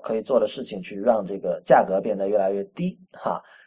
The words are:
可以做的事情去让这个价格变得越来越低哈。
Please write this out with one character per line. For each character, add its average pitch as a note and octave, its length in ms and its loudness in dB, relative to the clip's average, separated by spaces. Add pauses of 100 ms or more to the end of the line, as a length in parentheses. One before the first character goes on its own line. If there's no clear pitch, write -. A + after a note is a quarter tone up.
可 A2+ 140 -4
以 A2 60 -4
做 A#2+ 180 2
的 G#2+ 80 2
事 C3 160 -8
情 G2+ 180 -10
去 G2 180 -10
让 A2 240 2
这 F#2+ 140 -6
个 - 260 -4
价 C3+ 200 8
格 F#2+ 160 0
变 G2+ 180 -4
得 G2 100 -2
越 G#2 80 2
来 F#2+ 140 2
越 G2 140 -2 (100)
低 F3+ 240 -4 (140)
哈。 - 280 -6 (260)